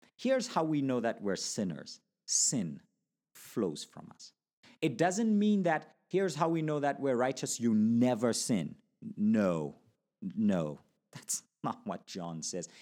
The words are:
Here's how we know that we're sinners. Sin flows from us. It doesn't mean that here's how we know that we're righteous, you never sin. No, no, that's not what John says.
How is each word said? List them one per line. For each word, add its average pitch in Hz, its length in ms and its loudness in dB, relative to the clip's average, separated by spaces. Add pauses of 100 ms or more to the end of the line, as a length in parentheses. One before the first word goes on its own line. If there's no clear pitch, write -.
(160)
Here's 254 320 0
how 165 160 2
we 151 180 0
know 127 180 0
that 110 220 -2
we're 98 140 -2
sinners. 85 640 -6 (260)
Sin 85 540 -2 (520)
flows 90 520 -4
from - 300 -20
us. - 180 -20 (500)
It 139 160 -2
doesn't 202 400 2
mean 208 240 4
that 160 320 -2 (140)
here's 185 260 0
how 165 140 2
we 165 120 2
know 151 200 0
that 139 200 -2
we're 135 160 2
righteous, 131 420 -2
you 117 160 2
never 117 600 4
sin. 95 400 -2 (420)
No, 95 600 2 (440)
no, 92 600 0 (320)
that's - 300 -8 (200)
not 120 220 -6
what 90 220 -8
John 85 360 -8
says. 85 260 -8 (140)